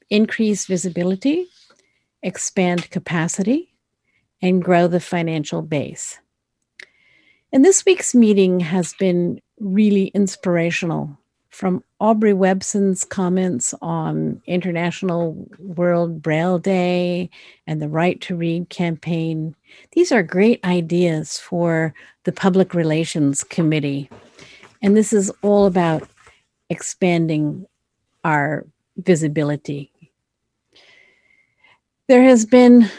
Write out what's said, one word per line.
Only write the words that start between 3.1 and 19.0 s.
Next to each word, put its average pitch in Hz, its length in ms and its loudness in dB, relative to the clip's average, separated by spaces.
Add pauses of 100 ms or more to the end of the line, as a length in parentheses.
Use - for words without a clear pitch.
and 185 220 2
grow 175 240 4
the 175 120 0
financial 165 600 -6
base. - 560 -8 (1300)
And 269 120 4
this 381 200 4
week's - 300 2
meeting 196 460 4
has 170 340 -2
been 175 460 0 (180)
really 202 500 2
inspirational, 170 1120 -2 (320)
from 185 340 -4 (160)
Aubrey 214 320 2
Webson's 190 720 0
comments 180 800 -4
on 156 640 -4
International 170 880 -4 (240)
World 170 640 -2
Braille 165 360 0
Day 180 720 -2 (380)
and 156 160 -6
the 151 60 -6
Right 160 340 0
to 185 140 -8
Read 170 340 -4
campaign. 165 840 -6 (380)